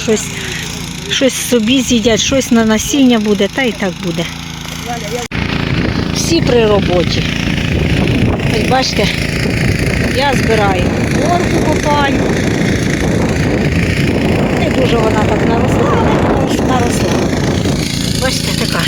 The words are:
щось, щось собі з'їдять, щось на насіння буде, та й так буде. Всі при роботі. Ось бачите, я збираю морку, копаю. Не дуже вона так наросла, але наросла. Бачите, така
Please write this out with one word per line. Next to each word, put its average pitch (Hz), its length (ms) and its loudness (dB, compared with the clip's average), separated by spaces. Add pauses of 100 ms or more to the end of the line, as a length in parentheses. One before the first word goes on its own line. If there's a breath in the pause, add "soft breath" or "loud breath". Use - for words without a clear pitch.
щось, 214 240 0 (840 loud breath)
щось 262 240 2 (160)
собі 247 300 2
з'їдять, 226 400 2
щось 269 300 0
на 226 140 4
насіння 240 540 2
буде, 208 360 2
та 269 80 -2
й 233 100 0
так 185 200 -4 (120)
буде. 170 200 -4 (1900)
Всі 330 260 0
при 240 260 4
роботі. 180 560 2 (1300)
Ось 208 140 0
бачите, 254 360 2 (1080)
я 277 180 2
збираю 202 500 2 (440)
морку, 349 440 2
копаю. 285 500 2 (2250)
Не - 120 0 (100)
дуже 233 160 2
вона 214 320 2
так 214 200 0
наросла, - 480 2
але - 720 0
наросла. 254 420 0 (1120)
Бачите, 226 440 -2
така 180 220 -2